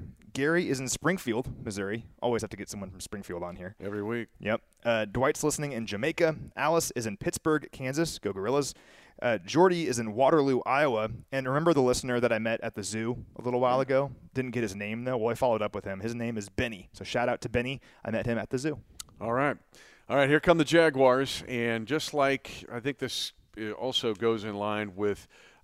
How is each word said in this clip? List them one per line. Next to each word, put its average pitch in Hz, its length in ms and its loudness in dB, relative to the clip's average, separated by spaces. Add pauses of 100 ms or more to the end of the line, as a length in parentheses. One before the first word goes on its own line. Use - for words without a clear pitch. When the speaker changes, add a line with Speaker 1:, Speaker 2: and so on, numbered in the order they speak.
(320)
Speaker 1:
Gary 160 380 2
is 127 100 0
in 131 80 -6
Springfield, 123 640 -2 (160)
Missouri. 101 400 -6 (160)
Always 117 220 2
have 107 80 -6
to 104 60 -10
get 98 120 -10
someone 98 220 -10
from 95 100 -16
Springfield 92 420 -10
on 87 140 -8
here. 92 240 -12
Speaker 2:
Every 101 220 -6
week. 117 260 -6 (100)
Speaker 1:
Yep. 104 220 -2 (240)
Uh, 113 200 2
Dwight's 127 380 0
listening 147 300 -2
in 113 120 -6
Jamaica. 139 500 0 (200)
Alice 160 400 0
is 117 120 -2
in 101 100 -6
Pittsburgh, 156 560 0
Kansas. 139 460 -4
Go 101 120 -4
Gorillas. 120 420 0 (480)
Uh, 117 180 2
Jordy 165 480 4
is 123 100 0
in 113 160 -4
Waterloo, 139 520 6
Iowa. 120 440 2 (220)
And 135 160 -2
remember 156 260 4
the 143 80 4
listener 123 380 2
that 117 140 4
I 110 60 2
met 113 220 -2
at 113 140 -6
the 107 80 -6
zoo 110 340 -4 (200)
a - 40 -12
little 123 200 0
while 127 160 4
Speaker 2:
Yeah. 135 60 4
Speaker 1:
ago? 135 280 2 (220)
Didn't 127 180 -2
get 120 100 -2
his 101 140 -2
name, 107 300 -6
though. 127 120 -2
Well, 113 140 0
I 117 40 -2
followed 117 260 2
up 104 120 -2
with 101 120 -6
him. 95 160 -6
His 117 120 -4
name 120 240 -4
is 98 120 -8
Benny. 110 440 -4
So - 120 -12
shout 123 240 0
out 120 120 0
to 123 80 -6
Benny. 123 320 -2 (220)
I 107 80 -6
met 107 140 -2
him 117 120 0
at 107 120 -6
the 131 80 -2
zoo. 143 220 -4 (420)
Speaker 2:
All 113 120 -4
right. 131 240 0 (520)
All 135 80 2
right, 139 120 6
here 151 120 6
come 170 160 6
the 156 80 4
Jaguars. 135 840 4
And 117 400 -2
just 147 260 -2
like, 139 580 0
I 117 100 -8
think 131 160 -4
this, - 340 -6 (260)
uh, 107 140 -6
also 120 420 -2
goes 110 300 2
in 107 120 -6
line 104 420 -2
with, 101 320 -2 (340)